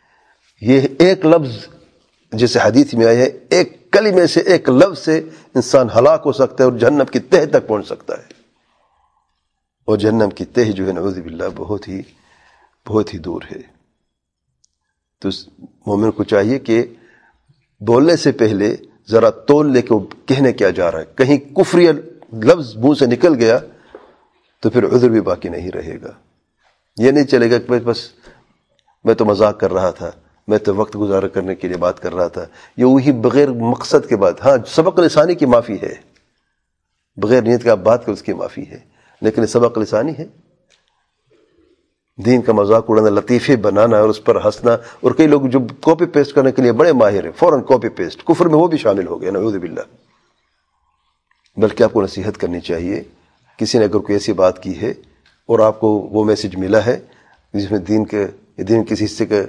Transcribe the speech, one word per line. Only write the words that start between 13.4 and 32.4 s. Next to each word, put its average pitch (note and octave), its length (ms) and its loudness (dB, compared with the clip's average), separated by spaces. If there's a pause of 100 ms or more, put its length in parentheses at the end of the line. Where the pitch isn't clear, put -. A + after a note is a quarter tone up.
ہے۔ - 240 -20 (1400)
تو G2 80 -6
اس - 200 -12 (100)
مومن G#2+ 520 -4
کو G#2 140 -4
چاہیے G#2+ 340 -2
کہ A#2 260 -2 (960)
بولنے B2+ 360 2
سے C#3 160 0
پہلے G#2+ 440 0 (340)
ذرا A2+ 200 4
تول D3 420 0
لے B2 100 2
کے A#2 120 0
وہ F#2+ 120 -2 (200)
کہنے C3 260 2
کیا G2 180 0
جا F2 220 -2
رہا D#2+ 60 -6
ہے، D#2 60 -10 (120)
کہیں C3+ 220 2
کفری F3 500 2 (440)
لفظ A2+ 440 0
منہ C3 220 2
سے C#3 80 2
نکل B2 280 2
گیا A#2 240 2 (1000)
تو A2 100 0
پھر A2 240 0
عذر B2 140 4
بھی A2+ 120 2
باقی F#2 280 -6
نہیں F2 220 -10
رہے F2+ 320 -12
گا۔ - 100 -18 (840)
یہ A#2 120 4
نہیں C#3+ 140 4
چلے A#2+ 260 2
گا A#2+ 80 2
کہ A#2+ 200 -2
بس A#2 300 -6 (960)
میں A2+ 100 2
تو A2 100 0
مذاق G#2 360 2
کر F#2 120 -2
رہا F#2 180 0
تھا، E2 200 -10 (380)
میں G#2+ 100 2
تو G2+ 160 -2
وقت G#2 220 -4
گزارا G2 320 -2
کرنے F#2+ 260 -6
کے F#2 140 -10
لیے F2 80 -6
بات F2 240 -4
کر E2+ 140 -10
رہا F2 140 -2
تھا، E2+ 160 -12 (320)